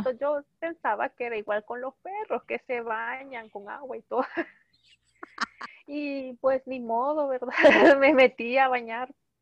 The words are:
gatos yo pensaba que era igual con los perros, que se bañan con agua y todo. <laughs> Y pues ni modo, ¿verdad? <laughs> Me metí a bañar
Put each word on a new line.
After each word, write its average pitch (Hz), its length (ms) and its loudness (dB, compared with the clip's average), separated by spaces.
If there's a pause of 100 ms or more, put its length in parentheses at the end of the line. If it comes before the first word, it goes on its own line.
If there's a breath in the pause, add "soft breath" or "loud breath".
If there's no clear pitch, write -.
gatos 254 160 -2
yo 285 240 -2 (160)
pensaba 262 500 -4
que - 160 -8
era 233 120 -4
igual 214 260 -4
con 240 160 -10
los 262 140 -8 (100)
perros, 403 400 -6
que 240 240 -6
se 240 140 -4
bañan 233 680 -8
con 202 200 -16
agua 254 280 -12
y 226 40 -16
todo. 240 240 -4 (100)
<laughs> - 220 -8 (1300 loud breath)
Y 277 480 -8
pues 262 320 0
ni 254 120 -8
modo, 262 480 -2
¿verdad? 254 220 -6
<laughs> 285 500 8
Me 277 140 6
metí 254 440 4
a 269 120 4
bañar 247 440 -6 (280)